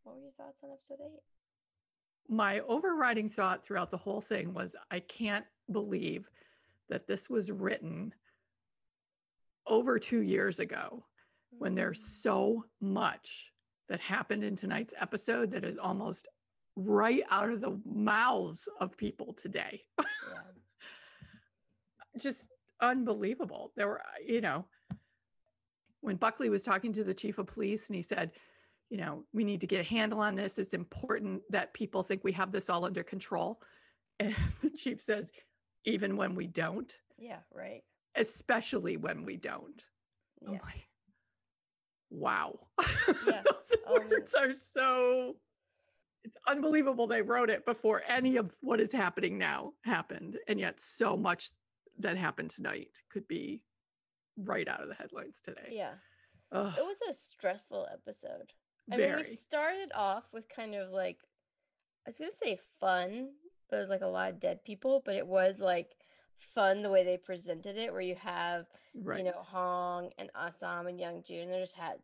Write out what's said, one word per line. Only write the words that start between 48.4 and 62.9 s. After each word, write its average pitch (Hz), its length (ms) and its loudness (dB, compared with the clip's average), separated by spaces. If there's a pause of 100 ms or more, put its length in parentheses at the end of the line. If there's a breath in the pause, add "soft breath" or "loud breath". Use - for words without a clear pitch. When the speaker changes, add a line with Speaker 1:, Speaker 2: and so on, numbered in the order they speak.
Speaker 2:
what 254 180 4
is 220 120 4
happening 190 440 2
now 160 380 0 (100)
happened. 185 540 -2 (100)
And 208 100 2
yet 180 220 -2
so - 360 0
much 190 340 0 (480)
that 175 180 0
happened 160 340 -2
tonight - 380 -6 (220)
could - 180 -8
be 160 340 -6 (760)
right 190 300 -2
out - 140 -4
of - 60 -8
the - 60 -8
headlines - 480 -14
today. - 300 -14
Speaker 1:
Yeah. 196 220 -6 (580 soft breath)
Speaker 2:
Ugh. 202 260 0
Speaker 1:
It 294 80 4
was 392 220 -6
a 320 40 -4
stressful - 800 -6
episode. - 600 -14 (380)
I 240 60 -2
mean, 214 120 6
we 190 40 0
Speaker 2:
Very. - 120 0
Speaker 1:
started 320 720 -2
off 208 380 0
with 226 160 -12
kind 220 260 -8
of, 196 160 -6
like, 185 280 -2 (880)
I 240 40 -12
was 226 80 -16
gonna 320 120 -6 (100)
say 196 200 0 (180)
fun, 190 540 0 (360)